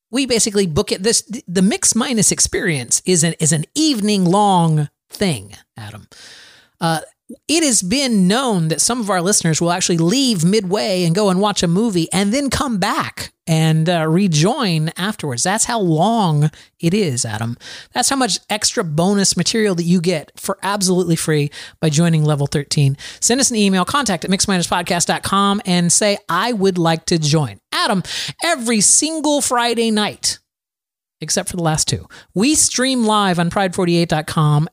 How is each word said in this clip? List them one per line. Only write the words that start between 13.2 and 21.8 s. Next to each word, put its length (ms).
and, 420
uh, 180
rejoin 880
afterwards. 460
That's 240
how 140
long 720
it 140
is, 320
Adam. 320
That's 160
how 60
much 320
extra 360
bonus 520
material 400
that 80
you 180
get 340
for 260
absolutely 540
free 340
by 100